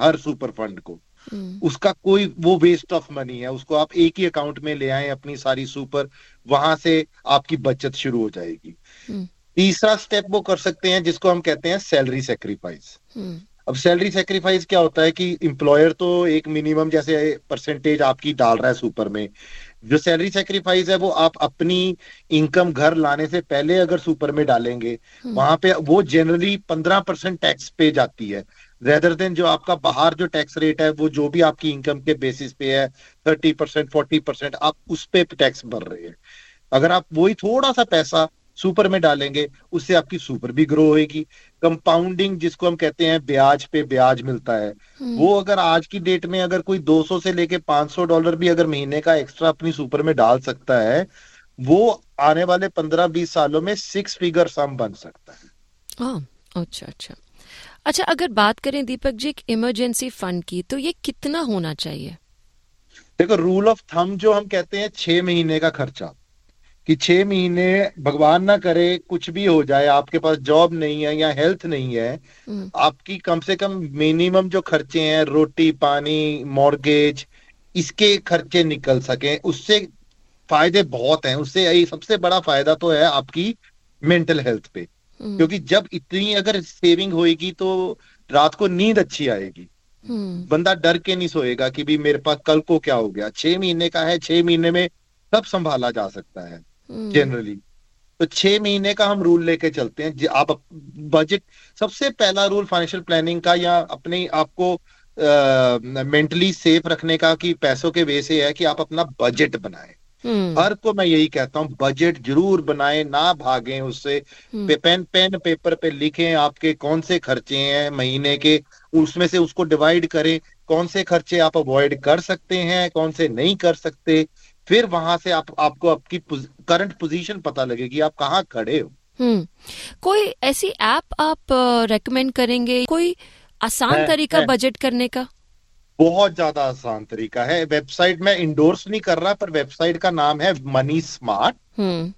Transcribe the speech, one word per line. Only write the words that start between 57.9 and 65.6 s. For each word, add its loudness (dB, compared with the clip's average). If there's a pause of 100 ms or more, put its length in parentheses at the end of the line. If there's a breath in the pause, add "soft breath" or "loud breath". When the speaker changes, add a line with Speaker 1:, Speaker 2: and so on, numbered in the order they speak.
Speaker 2:
अगर 0
बात 2
करें -4
दीपक -4
जी -8
एक -10
emergency -2
fund -6
की, -8
तो -8
ये -6
कितना -6
होना -4
चाहिए? -12 (1040 soft breath)
Speaker 1:
देखो, 2
rule 2
of -20
thumb -2
जो 2
हम -2
कहते -4
हैं -4
छह 0
महीने 0
का 2